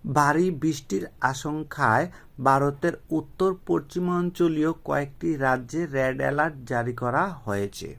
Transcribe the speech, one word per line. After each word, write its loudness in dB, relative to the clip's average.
ভারী 4
বৃষ্টির -2
আশঙ্কায় 0
ভারতের 2
উত্তর 0
পশ্চিমাঞ্চলীয় 0
কয়েকটি -2
রাজ্যে 0
রেড 0
অ্যালার্ট 0
জারি -2
করা 0
হয়েছে। -4